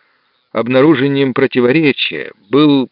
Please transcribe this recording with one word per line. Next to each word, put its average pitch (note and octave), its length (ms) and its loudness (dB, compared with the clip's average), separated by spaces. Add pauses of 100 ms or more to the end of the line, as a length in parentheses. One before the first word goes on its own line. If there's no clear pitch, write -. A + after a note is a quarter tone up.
(520)
обнаружением C3+ 840 0
противоречия, B2 960 -2 (180)
был C#3 420 2